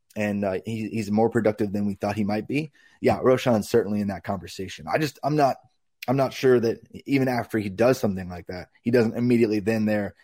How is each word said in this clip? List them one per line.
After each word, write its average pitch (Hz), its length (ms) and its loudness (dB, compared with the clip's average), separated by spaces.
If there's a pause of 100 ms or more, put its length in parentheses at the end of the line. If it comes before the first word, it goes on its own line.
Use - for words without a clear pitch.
(160)
and, 101 300 -2
uh, 95 200 -2
he, 110 240 -6
he's 104 220 -4
more 110 180 4
productive 107 440 0
than 104 140 -2
we 95 80 -4
thought 104 200 -4
he 113 80 -2
might 104 240 -4
be. 147 240 -4 (300)
Yeah, 110 180 2
Roschon's 120 480 2
certainly 104 320 0
in 101 80 -2
that 92 160 -8
conversation. 90 640 -10
I 101 120 -2
just, 151 240 -6
I'm 147 120 -2
not, 135 220 2 (500)
I'm 131 100 0
not 127 160 0
sure 127 260 4
that 113 200 0 (260)
even 135 220 2
after 117 300 -2
he 104 120 -2
does 117 300 2
something 95 300 -2
like 87 180 -14
that, 90 220 -12 (140)
he 120 80 -2
doesn't 117 240 4
immediately 117 440 2
then 107 260 0
there 104 280 -2 (100)